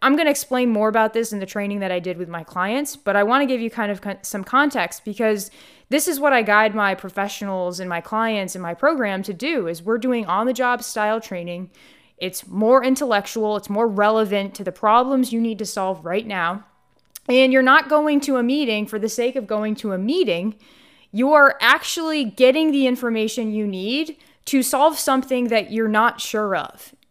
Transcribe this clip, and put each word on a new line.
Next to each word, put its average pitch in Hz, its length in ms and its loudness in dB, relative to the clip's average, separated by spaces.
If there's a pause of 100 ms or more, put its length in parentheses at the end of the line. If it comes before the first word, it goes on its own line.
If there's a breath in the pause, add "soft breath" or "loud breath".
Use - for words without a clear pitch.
I'm 269 140 4
gonna 311 140 2
explain 254 400 0
more 214 180 2
about 220 240 2
this 226 220 -4
in 202 60 -6
the 190 60 -6
training 202 360 -6
that 185 100 -4
I 180 80 -2
did 175 160 -6
with 170 140 -10
my 170 160 -10
clients, 220 500 -4
but 202 220 0
I 202 60 4
wanna 262 220 2
give 254 140 0
you 226 100 -4
kind 208 220 -4
of 190 80 -8
con-, 196 220 -10
some 196 240 -10
context, 262 580 0
because 214 480 -2 (380 loud breath)
this 294 180 0
is 311 100 -2
what 285 140 2
I 240 120 4
guide 208 300 4
my 202 220 0
professionals 190 840 -6
and 185 80 -8
my 170 100 -4
clients 214 560 -4
in 185 60 -10
my 170 120 -6
program 226 500 0
to 202 100 -8
do, 240 340 -4
is 170 160 -6
we're 220 140 0
doing 233 280 -2
on-the-job 240 560 0
style 220 380 -2
training. 175 520 -10 (460 soft breath)
It's 185 300 -10
more 220 360 4
intellectual, 220 720 0
it's 202 120 -8
more 220 180 2
relevant 202 680 0
to 202 80 -12
the 185 80 -6
problems 254 600 2
you 226 80 -2
need 226 200 -4
to 208 80 -8
solve 190 360 -6
right 190 220 -4
now. 190 400 -4 (640)
And 262 240 6
you're 262 80 6
not 277 280 6
going 302 320 4
to 285 160 0
a 240 60 0
meeting 233 440 -2
for 214 100 -6
the 208 100 -4
sake 247 280 -4
of 233 100 -4
going 214 300 -4
to 208 160 -6
a 185 80 -4
meeting. 214 560 -2 (560 soft breath)
You 254 220 2
are 285 280 6
actually 311 640 2
getting 262 480 4
the 269 160 2
information 226 640 -2
you 214 160 -2
need 233 500 -4 (280 soft breath)
to 262 180 2
solve 294 340 2
something 262 520 0
that 220 220 0
you're 220 160 0
not 214 320 2
sure 208 360 -4
of. - 400 -8 (160)